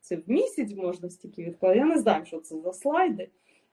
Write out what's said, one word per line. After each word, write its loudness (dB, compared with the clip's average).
Це -6
в -8
місяць 0
можна -6
стільки -16
відкладати. 4
Я 4
не 4
знаю, 2
що -10
це -12
за -6
слайди. 0